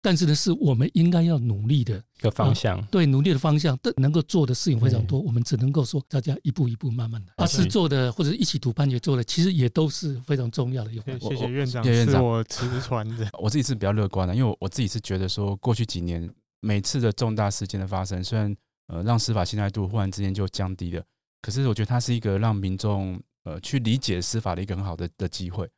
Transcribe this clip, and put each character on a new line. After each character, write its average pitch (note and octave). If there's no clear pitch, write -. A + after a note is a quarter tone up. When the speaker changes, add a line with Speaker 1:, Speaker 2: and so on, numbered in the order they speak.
Speaker 1:
但 F#3
是 F3
呢， D3+
是 E3
我 G#3
们 B2
应 E3+
该 E3+
要 E3
努 A2
力 C3+
的 G#2+
Speaker 2:
一 -
个 A2
方 A#2
向。 F#2+
Speaker 1:
啊， G#2
对， F3+
努 C3+
力 F3
的 C3+
方 D3+
向， C#3+
但 A#3+
能 C3+
够 D#3+
做 D#3
的 B2+
事 -
情 A#2
非 A2
常 G#2
多， C3
Speaker 2:
对。 F#3+
Speaker 1:
我 A#2+
们 A#2+
只 -
能 C3
够 C3+
说 C#3
大 C#3
家 C3+
一 D3+
步 C3
一 A2+
步 B2+
慢 A2+
慢 A2+
来。 F2+
Speaker 2:
是。 -
Speaker 1:
阿 F3
四 F#3
做 E3
的， B2+
或 F3+
者 D3
一 A#3+
起 D#3
读 A#2+
判 C#3+
决 B2
做 C#3
的， A#2+
其 -
实 F#3+
也 C3
都 D#3
是 C#3
非 C#3+
常 B2
重 B2+
要 B2
的 A2
一 A2+
环。 C3
Speaker 3:
谢 -
谢 B2+
院 C3+
长 B2
Speaker 4:
我， B2
我， A#2
院 A#2
长。 C3+
Speaker 3:
赐 C3
我 A2+
吃 B2
穿 A2
的。 A2
Speaker 4:
<laughs> -
我 G#2+
自 D3
己 C3
是 C3
比 G#2+
较 G2
乐 G#2
观 F#2
的， F2+
因 B2
为 -
我 F#2
自 -
己 A2
是 A2
觉 F#2
得 F#2+
说， G2+
过 A#2+
去 A2+
几 F2+
年 E2+
每 G#2
次 C3
的 A2+
重 A2
大 G#2
事 G#2
件 G2
的 F#2+
发 F#2
生， F2+
虽 A2
然， G2+
呃， F2
让 A#2
司 A2+
法 F#2+
信 G#2
赖 G2+
度 G2
忽 A2
然 G2
之 G2+
间 F#2+
就 G2
降 F#2
低 F2
了， E2+
可 -
是 C3
我 A2
觉 A2+
得 G2+
它 A#2+
是 A#2+
一 A2+
个 G2
让 A2
民 F#2+
众， G2
呃， E2+
去 C3+
理 A2+
解 F2+
司 A2+
法 F#2
的 F2+
一 -
个 F#2+
很 G2
好 F2
的， E2+
的 F2+
机 F2+
会。 F2+